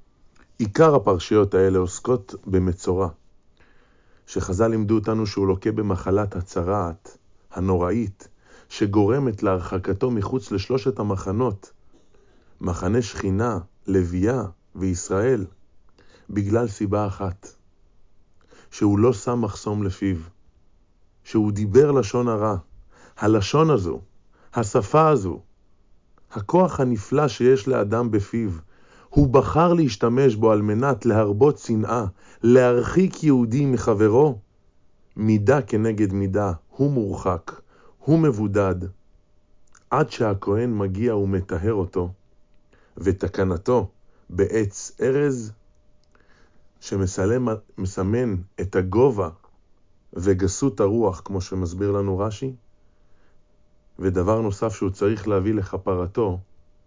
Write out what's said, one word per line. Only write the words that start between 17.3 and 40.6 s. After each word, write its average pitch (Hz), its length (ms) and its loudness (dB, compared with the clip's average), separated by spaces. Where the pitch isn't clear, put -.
שהוא 101 280 0
לא 123 140 4
שם 120 280 -4
מחסום 104 420 -4
לפיו, 95 340 -4
שהוא 107 280 -2
דיבר 107 400 4
לשון 123 360 0
הרע. 107 280 -2
הלשון 110 520 2
הזו, 90 320 -2
השפה 120 560 2
הזו, 95 300 0
הכוח 160 480 0
הנפלא 127 480 0
שיש 127 400 2
לאדם 113 440 0
בפיו, 107 380 -2
הוא 143 180 4
בחר 143 460 4
להשתמש 123 640 2
בו 110 160 4
על 107 100 4
מנת 107 440 0
להרבות 110 520 2
שנאה, 110 480 -2
להרחיק 123 800 4
יהודי 131 420 2
מחברו. 113 760 2
מידה 110 460 2
כנגד 107 520 0
מידה, 98 400 -2
הוא 143 220 0
מורחק, 95 600 -4
הוא 160 140 4
מבודד, 104 560 2
עד 143 220 0
שהכהן 107 680 -2